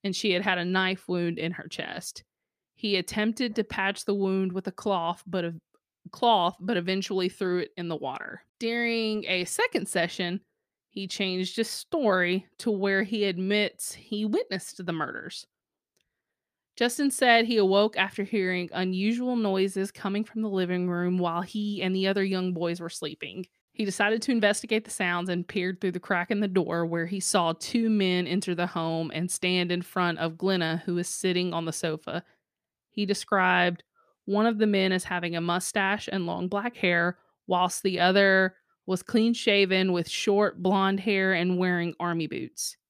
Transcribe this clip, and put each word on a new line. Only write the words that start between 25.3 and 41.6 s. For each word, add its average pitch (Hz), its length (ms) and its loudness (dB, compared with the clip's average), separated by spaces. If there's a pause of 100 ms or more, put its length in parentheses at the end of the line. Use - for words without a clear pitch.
peered 180 340 -2
through 185 100 0
the 180 80 -6
crack 175 320 -2
in 202 80 0
the 208 80 0
door 170 380 0
where 165 200 -2
he 190 140 -6
saw 170 340 2
two 226 360 0
men 185 380 4
enter 175 280 0
the 175 120 -2
home 165 460 -2
and 175 160 -4
stand 180 440 0
in 180 80 -2
front 175 380 -2
of 165 180 -2
Glenna, 170 480 0
who 175 120 -2
is 175 120 -4
sitting 180 440 0
on 165 120 -2
the 160 80 -4
sofa. 160 500 -4 (680)
He 208 160 -2
described 180 800 2 (420)
one 208 200 2
of 233 120 2
the 214 100 4
men 190 260 2
as 180 100 0
having 175 320 -4
a 165 60 -2
mustache 190 720 -2
and 185 140 -2
long 175 220 -4
black 208 300 -4
hair, 175 400 2 (300)
whilst 180 360 0
the 185 160 0
other 190 560 6 (300)
was 185 180 -2
clean 226 300 2
shaven 190 580 4
with 175 180 0
short 202 540 0
blonde 190 380 2
hair 190 320 2
and 180 240 2
wearing 175 420 0